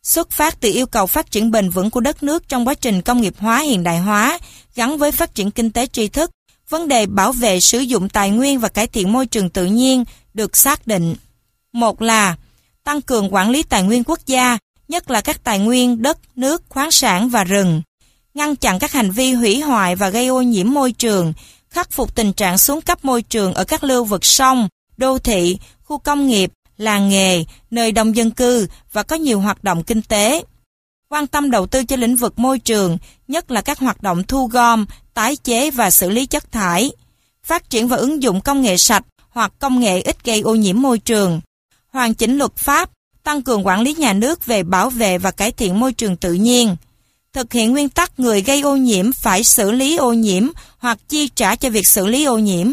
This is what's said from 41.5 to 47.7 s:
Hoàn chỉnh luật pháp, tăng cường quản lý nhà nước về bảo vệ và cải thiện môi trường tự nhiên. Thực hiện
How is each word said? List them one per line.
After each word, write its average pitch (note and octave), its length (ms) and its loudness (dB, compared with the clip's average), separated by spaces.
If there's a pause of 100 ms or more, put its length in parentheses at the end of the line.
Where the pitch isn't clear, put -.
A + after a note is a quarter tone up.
Hoàn A#3 200 -2
chỉnh C4+ 240 0
luật C4+ 180 -2
pháp, D#4+ 340 -2 (340)
tăng D4 180 -4
cường G#3+ 240 -2
quản G3 160 2
lý C#4+ 120 0
nhà C#4 200 0
nước B3 320 0
về G#3+ 180 0
bảo F#3 260 0
vệ A3 280 0
và F#3 140 -2
cải G#3+ 200 -4
thiện G3 280 -2
môi B3+ 140 0
trường G3 220 -2
tự F3 180 -2
nhiên. A3+ 420 2 (580)
Thực B3 200 -8
hiện A#3 180 2